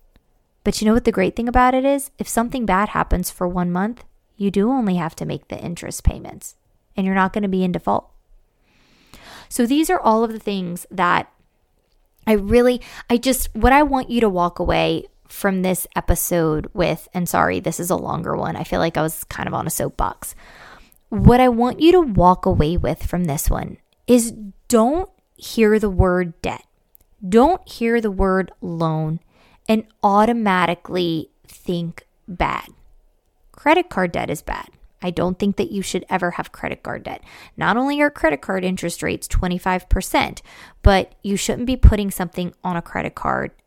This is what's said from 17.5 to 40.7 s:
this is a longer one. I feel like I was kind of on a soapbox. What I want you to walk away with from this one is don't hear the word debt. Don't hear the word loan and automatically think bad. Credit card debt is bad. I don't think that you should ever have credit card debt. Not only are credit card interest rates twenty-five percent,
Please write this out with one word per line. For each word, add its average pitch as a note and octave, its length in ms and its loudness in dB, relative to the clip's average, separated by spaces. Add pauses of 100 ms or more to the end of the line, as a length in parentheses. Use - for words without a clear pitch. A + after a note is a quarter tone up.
this E3 180 -6
is E3+ 100 -6
a F#3 80 0
longer C#3 400 -4
one. D#3 200 -4
I - 80 -6
feel F3+ 160 -2
like E3 160 0
I D3+ 60 0
was D#3+ 220 -6
kind - 220 -8
of - 80 -6
on B2 120 -4
a D3+ 40 -4
soapbox. - 640 -6 (760)
What A#3+ 320 6
I B3+ 80 6
want A#3+ 320 0
you E4 120 8
to F#4 80 8
walk F#3 460 4
away E3 300 2
with - 280 -2
from F3+ 200 -2
this C#3+ 240 -2
one - 280 -4 (300)
is A#3 260 4 (360)
don't B3 400 2 (280)
hear A3 420 2
the G#3 120 0
word F3+ 520 0
debt. - 220 -6 (640)
Don't C4+ 400 4
hear A#3 320 -2
the A3 100 -2
word F#3+ 400 0 (100)
loan E3 600 -4 (480)
and A3 160 0 (180)
automatically F#3 1300 0 (160)
think E3+ 600 -8 (200)
bad. - 420 -6 (920)
Credit E4+ 300 2
card F3+ 220 -2
debt F3+ 180 -4
is F3 100 -4
bad. - 300 -10 (320)
I F3+ 80 -4
don't F3+ 280 -2
think G3+ 180 0
that - 140 -4
you G3 120 -6
should F3+ 260 -6
ever F3+ 220 -2
have - 200 -10
credit - 320 -10
card - 200 -10
debt. - 200 -14 (360)
Not F3+ 180 0
only C#4+ 240 -2
are D4 80 4
credit D4 320 -2
card F#3+ 240 -6
interest F3+ 380 -4
rates - 260 -6
twenty-five F3+ 600 -2
percent, - 500 -2 (420)